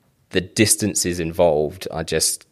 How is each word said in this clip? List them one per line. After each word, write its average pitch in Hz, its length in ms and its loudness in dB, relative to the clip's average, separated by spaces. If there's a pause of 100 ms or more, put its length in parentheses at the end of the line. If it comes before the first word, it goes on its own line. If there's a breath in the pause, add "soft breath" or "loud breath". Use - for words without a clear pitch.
(300)
the 92 100 0
distances 92 800 0
involved 82 720 0
are 80 140 -6
just - 480 -2